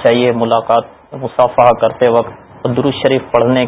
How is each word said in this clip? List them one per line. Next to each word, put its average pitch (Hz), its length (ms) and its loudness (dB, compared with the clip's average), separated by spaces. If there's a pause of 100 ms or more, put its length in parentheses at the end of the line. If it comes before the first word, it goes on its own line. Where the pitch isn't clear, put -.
چاہیے 123 320 2
ملاقات، 117 480 0 (380)
مصافحہ 123 500 2 (100)
کرتے 113 300 0
وقت، 117 220 -2 (280)
اور 127 140 -4
درود 131 180 -2
شریف 135 380 -2
پڑھنے 123 360 2